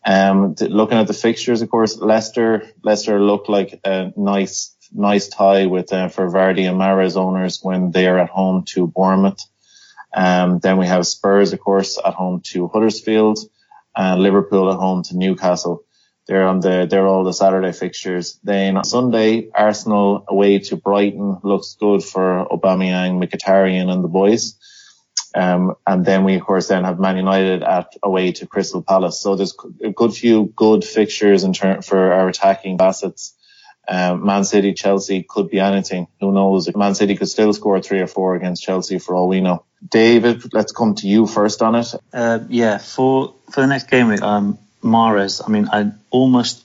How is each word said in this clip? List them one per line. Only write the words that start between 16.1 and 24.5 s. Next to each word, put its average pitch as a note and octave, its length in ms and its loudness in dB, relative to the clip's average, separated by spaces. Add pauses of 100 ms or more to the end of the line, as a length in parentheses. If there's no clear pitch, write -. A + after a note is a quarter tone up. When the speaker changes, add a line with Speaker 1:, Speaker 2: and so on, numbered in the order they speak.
Speaker 1:
They're F#2+ 200 0
on F#2 120 0
the, F#2 280 0
they're F#2+ 200 2
all F#2+ 160 2
the F#2 100 -2
Saturday F#2+ 380 0
fixtures. F2+ 720 -8
Then G2 340 0
on F#2 60 -2
Sunday, A2+ 720 0
Arsenal G#2 720 0
away G2+ 320 4
to G2 160 -8
Brighton G2+ 680 -2
looks G2 380 -4
good G2+ 240 2
for F#2 480 -2
Aubameyang, F#2 760 0
Mkhitaryan, F#2 680 0
and F2+ 120 -2
the E2 40 -4
boys. G2 480 0 (800)